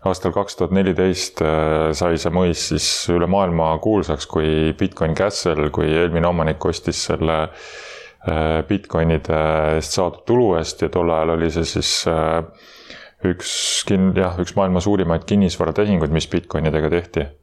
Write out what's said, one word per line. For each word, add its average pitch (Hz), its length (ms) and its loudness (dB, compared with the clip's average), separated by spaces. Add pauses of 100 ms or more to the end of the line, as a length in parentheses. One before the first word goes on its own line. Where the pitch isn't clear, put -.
aastal 90 240 -2
kaks 98 240 -4
tuhat 87 160 0
neliteist, 92 720 0
äh, 78 480 2
sai 82 240 0
see 80 160 -2
mõis 90 300 2 (100)
siis 80 140 0 (260)
üle 87 160 2
maailma 85 460 2 (100)
kuulsaks 87 480 0
kui 78 460 2
Bitcoin 82 400 -2
Castle, 85 580 0
kui 78 160 2
eelmine 82 380 2
omanik 80 340 -2
ostis - 460 -2
selle, 80 260 0 (880)
äh, 80 460 0
Bitcoinide 82 720 0 (340)
eest - 240 -4
saadud 87 240 -2
tulu 117 320 4
eest 80 300 -2
ja - 20 0
tol 85 240 0
ajal 80 240 2
oli 82 160 0
see 82 160 -2
siis, - 240 -2 (160)
äh, 80 320 0 (880)
üks 90 240 -4 (320)
kin-, 95 320 2
jah, 90 240 0
üks - 160 -4
maailma 92 240 2
suurimaid 90 480 0
kinnisvaratehinguid, 87 880 2
mis - 160 -2
Bitcoinidega 78 640 -2
tehti. 82 320 -4 (140)